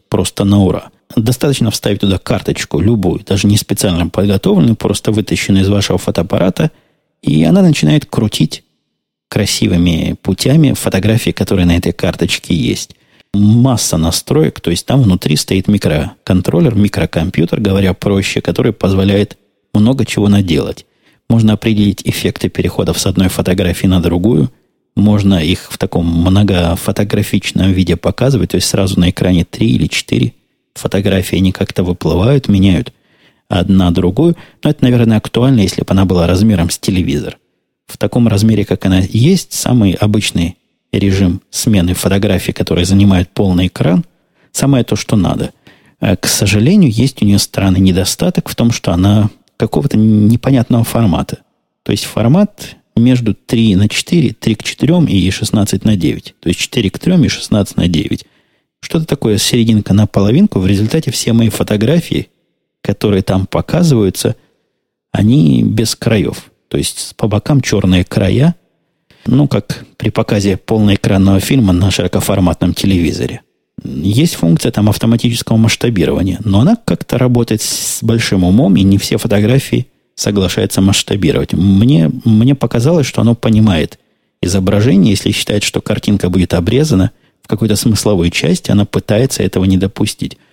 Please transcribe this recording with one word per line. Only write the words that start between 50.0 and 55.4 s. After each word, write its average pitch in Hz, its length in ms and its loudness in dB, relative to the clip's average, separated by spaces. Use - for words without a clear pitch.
формата. 107 540 -2
То - 100 -2
есть - 120 -2
формат - 720 0
между 120 380 2
три 113 420 0
на 101 120 2
четыре, - 440 0
три 110 220 -2
к - 80 -10
четырем 165 440 0
и 95 240 0
шестнадцать 101 540 -2